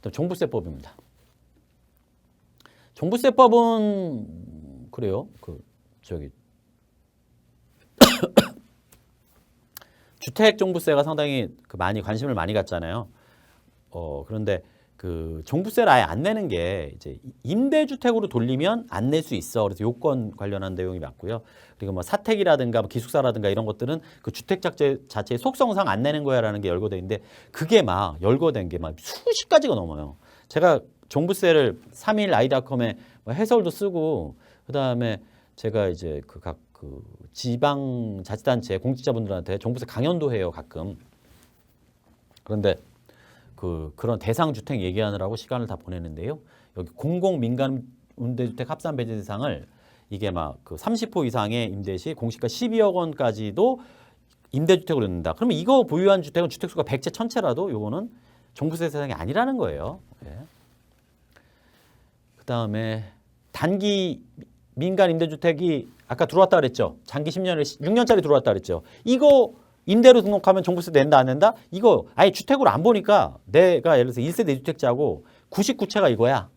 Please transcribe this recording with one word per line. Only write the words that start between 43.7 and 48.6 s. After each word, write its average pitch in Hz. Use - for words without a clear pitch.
그런 113
대상 151
주택 113
얘기하느라고 101
시간을 120
다 98
보내는데요. 87
여기 90
공공 175
민간 127
임대주택 123